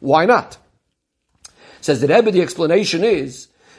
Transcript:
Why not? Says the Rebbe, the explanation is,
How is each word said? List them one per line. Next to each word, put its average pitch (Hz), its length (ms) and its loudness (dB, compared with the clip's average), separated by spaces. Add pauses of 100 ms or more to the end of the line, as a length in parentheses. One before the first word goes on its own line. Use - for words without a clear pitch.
Why 156 260 0
not? 226 300 0 (1200)
Says 139 200 -2
the 135 80 0
Rebbe, 220 240 4
the 180 100 2
explanation 170 600 -2
is, 143 440 -4 (300)